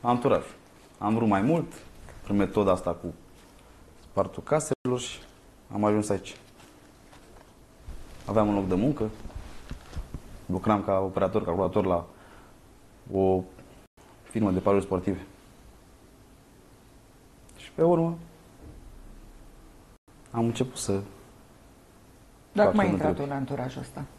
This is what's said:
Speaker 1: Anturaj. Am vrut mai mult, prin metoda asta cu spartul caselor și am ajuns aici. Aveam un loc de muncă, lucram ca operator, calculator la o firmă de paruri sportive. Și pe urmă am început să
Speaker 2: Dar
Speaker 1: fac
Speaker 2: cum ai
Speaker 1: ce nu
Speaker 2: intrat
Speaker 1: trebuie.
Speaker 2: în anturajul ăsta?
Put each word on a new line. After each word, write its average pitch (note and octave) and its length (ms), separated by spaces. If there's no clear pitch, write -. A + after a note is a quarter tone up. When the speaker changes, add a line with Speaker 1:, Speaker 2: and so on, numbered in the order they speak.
Speaker 1:
Anturaj. A#2+ 420
Am G#2+ 160
vrut A2+ 140
mai G2 120
mult, D#3 320
prin G2+ 140
metoda G2 360
asta F2+ 180
cu E2+ 240
spartul - 320
caselor C3 580
și - 180
am G#2 120
ajuns G#2 240
aici. - 280
Aveam G#2+ 220
un G#2 60
loc G2 140
de F#2 60
muncă, A2 360
lucram G2 380
ca G2 140
operator, F#2+ 460
calculator F#2 400
la F2 220
o F#2+ 300
firmă G#2+ 280
de F#2 80
paruri G2 260
sportive. F#2+ 420
Și - 180
pe D#3+ 80
urmă E3+ 340
am A#2 140
început A#2 320
să G2 240
Speaker 2:
Dar G3+ 120
Speaker 1:
fac G3+ 60
Speaker 2:
cum G#3+ 80
ai G3+ 60
Speaker 1:
ce F#3 60
nu G2 60
Speaker 2:
intrat D#3 180
Speaker 1:
trebuie. C#3+ 200
Speaker 2:
în C#3 60
anturajul B2+ 400
ăsta? C#3 240